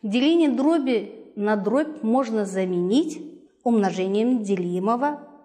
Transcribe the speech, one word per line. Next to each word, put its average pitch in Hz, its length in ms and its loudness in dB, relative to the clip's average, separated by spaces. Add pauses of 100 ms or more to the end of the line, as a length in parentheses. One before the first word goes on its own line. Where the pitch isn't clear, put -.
Деление 277 480 2
дроби 262 840 0
на 208 200 0
дробь 240 460 -2
можно 220 440 0
заменить 190 760 0 (420)
умножением 214 800 0
делимого 202 840 -2 (180)